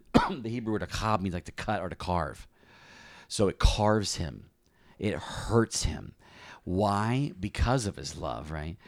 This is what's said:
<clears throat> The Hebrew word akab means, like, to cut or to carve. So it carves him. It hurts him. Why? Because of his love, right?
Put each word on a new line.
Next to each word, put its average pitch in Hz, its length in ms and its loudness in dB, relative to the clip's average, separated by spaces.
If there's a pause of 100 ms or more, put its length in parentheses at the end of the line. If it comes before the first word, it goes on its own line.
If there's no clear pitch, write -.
(140)
<clears throat> 156 280 4
The 110 80 -6
Hebrew 110 240 -2
word 98 80 0
akab 107 400 0
means, 92 140 -2
like, 87 100 -6
to - 60 -12
cut 104 300 -4
or 90 80 -6
to 78 60 -8
carve. 85 520 -2 (800)
So 101 200 2
it 85 120 -2
carves 107 560 4
him. 65 340 -8 (480)
It 98 160 -2
hurts - 720 0
him. - 320 -4 (480)
Why? 104 760 2
Because 117 460 2
of 95 100 -4
his 69 220 -10
love, 76 340 -6
right? 80 260 -6 (100)